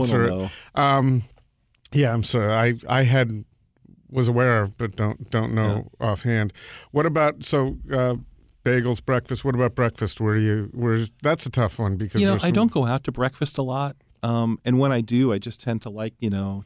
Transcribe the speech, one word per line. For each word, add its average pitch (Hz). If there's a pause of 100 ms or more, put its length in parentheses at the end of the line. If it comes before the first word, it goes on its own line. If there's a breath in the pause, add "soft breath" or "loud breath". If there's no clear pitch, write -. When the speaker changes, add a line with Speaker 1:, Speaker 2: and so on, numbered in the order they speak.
Speaker 1:
answer 123
Speaker 2:
will 95
Speaker 1:
it. 98 (240 loud breath)
Speaker 2:
know. 143
Speaker 1:
Um, 131 (720)
yeah, 135
I'm 113
sorry. 107
I, 113 (260)
I 135
had, 117 (640)
was 127
aware 120
of, 101
but 110
don't, 107
don't 113
know 107 (120)
Speaker 2:
Yeah. 120
Speaker 1:
offhand. 107 (400 loud breath)
What 147
about, 151
so, 135 (140)
uh, 127 (500)
bagels, 123
breakfast? 127
What 131
about 120
breakfast? 113
Where 107
do 110
you, 107
where, 117 (160)
that's 156
a 131
tough 117
one 98
because 101
Speaker 2:
You 196
know, 196
Speaker 1:
there's 101
Speaker 2:
I 175
Speaker 1:
some 175
Speaker 2:
don't 226
go 135
out 123
to -
breakfast 131
a 143
lot. 135 (280)
Um, 117
and 127
when 139
I 120
do, 120
I 101
just 110
tend 117
to 117
like, 110
you 113
know, 98